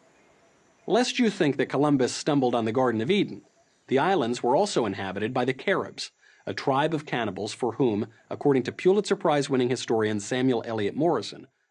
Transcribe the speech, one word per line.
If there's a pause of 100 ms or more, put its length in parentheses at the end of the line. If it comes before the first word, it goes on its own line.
(840)
Lest
you
think
that
Columbus
stumbled
on
the
Garden
of
Eden, (460)
the
islands
were
also
inhabited
by
the
Caribs, (340)
a
tribe
of
cannibals
for
whom, (240)
according
to
Pulitzer
Prize-winning
historian
Samuel
Eliot
Morison, (240)